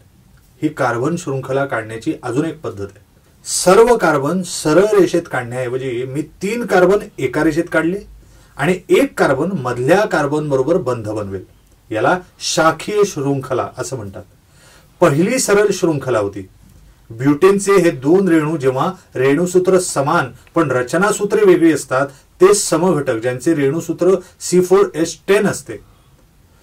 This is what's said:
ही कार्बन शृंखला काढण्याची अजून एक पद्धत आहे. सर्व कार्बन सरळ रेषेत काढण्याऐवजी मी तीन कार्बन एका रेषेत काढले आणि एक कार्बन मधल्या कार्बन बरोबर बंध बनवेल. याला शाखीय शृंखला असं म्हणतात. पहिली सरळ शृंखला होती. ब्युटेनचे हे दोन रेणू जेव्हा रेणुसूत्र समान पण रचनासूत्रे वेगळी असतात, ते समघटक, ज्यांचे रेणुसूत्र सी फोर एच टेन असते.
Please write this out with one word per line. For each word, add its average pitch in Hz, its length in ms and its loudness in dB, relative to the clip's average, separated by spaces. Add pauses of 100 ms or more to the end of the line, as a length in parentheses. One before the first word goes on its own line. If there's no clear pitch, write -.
(600)
ही 151 80 0
कार्बन 131 460 -2
शृंखला 135 500 -4
काढण्याची 113 480 -8 (100)
अजून 127 220 -4
एक 156 160 -10
पद्धत 101 340 -10
आहे. - 100 -20 (400)
सर्व 226 520 4
कार्बन 165 440 0
सरळ 170 440 0 (140)
रेषेत 170 220 2 (100)
काढण्याऐवजी 127 720 -6
मी 131 180 -8
तीन 226 440 -6
कार्बन 185 320 4 (200)
एका 151 260 -2
रेषेत 160 280 0
काढले 170 280 0 (580)
आणि 180 220 0 (100)
एक 254 300 2
कार्बन 156 400 0
मधल्या 127 460 0
कार्बन 151 440 -2
बरोबर 135 280 2
बंध 120 320 -4
बनवेल. 98 340 -8 (480)
याला 175 280 0 (200)
शाखीय 165 640 0
शृंखला 135 720 -4
असं 127 200 -8
म्हणतात. 95 260 -12 (760)
पहिली 180 400 2
सरळ 208 340 2
शृंखला 143 460 -2
होती. 98 280 -6 (640)
ब्युटेनचे 185 640 2
हे 170 160 4
दोन 156 360 2
रेणू 160 300 0
जेव्हा 135 360 -2 (220)
रेणुसूत्र 180 640 2
समान 151 520 -2 (240)
पण 156 160 0
रचनासूत्रे 196 760 0
वेगळी 165 280 6
असतात, 139 340 -2 (340)
ते 196 120 8
समघटक, 170 600 0
ज्यांचे 127 400 -2
रेणुसूत्र 160 640 0 (260)
सी 180 200 2
फोर 190 240 4 (100)
एच 165 320 -4
टेन 202 200 2
असते. - 260 -8 (880)